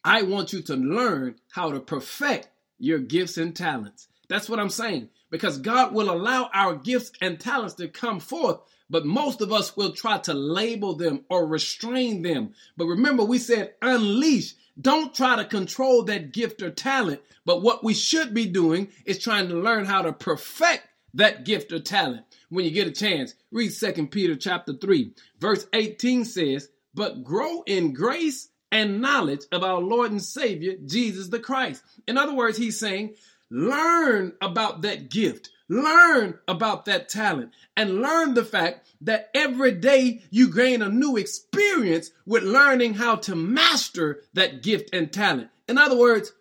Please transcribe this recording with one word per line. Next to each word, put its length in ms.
I 180
want 300
you 100
to 140
learn 600
how 220
to 80
perfect 680
your 200
gifts 400
and 180
talents. 520
That's 200
what 120
I'm 80
saying, 400
because 280
God 360
will 160
allow 420
our 220
gifts 360
and 180
talents 340
to 140
come 320
forth, 380
but 160
most 340
of 100
us 280
will 140
try 260
to 160
label 600
them 360
or 160
restrain 720
them. 320
But 100
remember, 380
we 140
said 420
unleash. 720
Don't 360
try 220
to 100
control 560
that 320
gift 260
or 100
talent, 520
but 160
what 200
we 120
should 400
be 100
doing 440
is 120
trying 300
to 60
learn 320
how 160
to 100
perfect 720
that 320
gift 260
or 80
talent. 440
When 160
you 40
get 160
a 60
chance, 420
read 220
Second 360
Peter 280
chapter 380
three. 400
Verse 320
eighteen 540
says, 420
"But 320
grow 380
in 320
grace 560
and 300
knowledge 500
of 140
our 160
Lord 300
and 120
Savior, 520
Jesus 440
the 120
Christ." 420
In 120
other 160
words, 240
he's 200
saying, 360
learn 960
about 400
that 260
gift. 400
Learn 800
about 380
that 240
talent 420
and 240
learn 340
the 100
fact 420
that 340
every 380
day 580
you 240
gain 260
a 80
new 280
experience 960
with 200
learning 500
how 220
to 180
master 880
that 280
gift 320
and 180
talent. 380
In 80
other 200
words 440